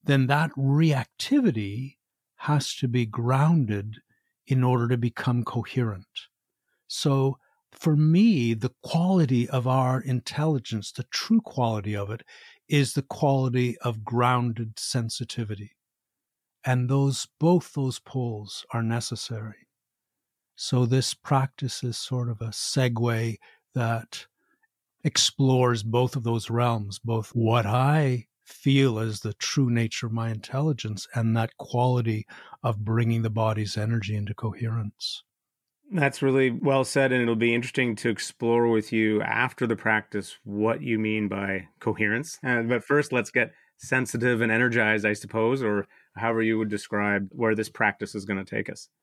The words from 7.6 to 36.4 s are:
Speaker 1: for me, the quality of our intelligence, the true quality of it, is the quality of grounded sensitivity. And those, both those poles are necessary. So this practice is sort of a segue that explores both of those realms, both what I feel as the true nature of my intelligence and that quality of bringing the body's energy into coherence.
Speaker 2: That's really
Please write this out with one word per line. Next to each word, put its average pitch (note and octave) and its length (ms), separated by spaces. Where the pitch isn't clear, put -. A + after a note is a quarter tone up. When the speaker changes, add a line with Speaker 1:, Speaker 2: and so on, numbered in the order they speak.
Speaker 1:
for - 240
me, D#3 580
the A#2 200
quality E3 680
of B2+ 160
our C3 340
intelligence, B2+ 920
the - 200
true - 300
quality G#2+ 540
of G2+ 160
it, A2+ 100
is C#3+ 240
the D3 80
quality B2+ 760
of A2 240
grounded A#2+ 760
sensitivity. A2 920
And B2+ 240
those, C#3 400
both E3+ 340
those C3 240
poles A2 760
are A#2 120
necessary. A2+ 840
So B2+ 300
this B2+ 300
practice - 680
is B2 140
sort B2 320
of A2+ 120
a A2+ 80
segue A#2 880
that A#2 540
explores B2+ 760
both A#2+ 340
of B2 80
those A#2 280
realms, A2+ 480
both A2+ 300
what A2+ 360
I C3 640
feel C3+ 540
as A2 220
the G#2+ 120
true - 360
nature A#2 360
of A2 80
my A2+ 160
intelligence A2+ 840
and A2+ 220
that A2+ 220
quality A#2+ 680
of G#2+ 220
bringing A2+ 380
the A2+ 60
body's G#2+ 480
energy G#2+ 380
into G#2 180
coherence. A2+ 880
Speaker 2:
That's D3 300
really C3+ 280